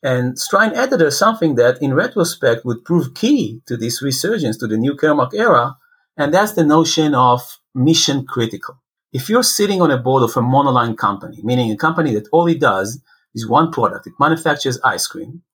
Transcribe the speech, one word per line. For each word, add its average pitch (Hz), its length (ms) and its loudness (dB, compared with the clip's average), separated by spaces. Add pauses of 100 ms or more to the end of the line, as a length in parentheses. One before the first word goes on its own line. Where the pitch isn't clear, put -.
And 127 320 -2
Strine 214 380 0
added - 260 0
there 156 100 4
something 190 460 0
that, 120 260 2
in 135 140 0
retrospect, 160 680 0
would 120 220 -6
prove 151 300 0
key 196 500 0
to 123 100 -6
this 117 240 -6
resurgence, 143 580 -2
to 117 100 -6
the 107 100 -2
new 139 180 0
Caremark 147 380 0
era, 170 420 2 (400)
and 147 160 -2
that's 208 200 2
the 170 120 2
notion 156 520 2
of 123 260 4 (320)
mission 139 540 2
critical. - 520 -6 (320)
If 131 160 -6
you're 233 140 2
sitting 202 400 0
on 160 80 4
a 135 80 2
board 127 240 2
of 117 160 0
a 127 40 0
monoline 123 580 2
company, 101 440 -6
meaning 120 280 0
a 104 60 -4
company 156 360 0
that 107 180 -4
all 170 140 4
it 165 140 0
does 110 420 -2 (320)
is 113 160 -8
one 156 220 2
product, 107 340 -4
it - 140 -18
manufactures 147 640 -2
ice 98 240 -2
cream 147 340 -14 (120)